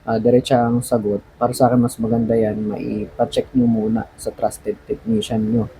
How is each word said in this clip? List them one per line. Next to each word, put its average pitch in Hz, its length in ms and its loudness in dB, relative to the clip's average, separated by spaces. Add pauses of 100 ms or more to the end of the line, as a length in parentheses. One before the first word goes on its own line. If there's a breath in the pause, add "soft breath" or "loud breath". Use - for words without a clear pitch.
ah, 113 160 -2
diretsa 123 480 4
ang 120 160 0
sagot. 104 400 -2 (160)
Para 120 160 0
sa 127 160 2
akin, 123 80 4
mas 120 240 2
maganda 113 320 0
yan, 107 400 0
maipa-check 110 800 -4
nyo 123 160 4
muna 110 480 0
sa - 160 -8
trusted - 560 -4
technician 110 560 -2
nyo 110 240 0 (100)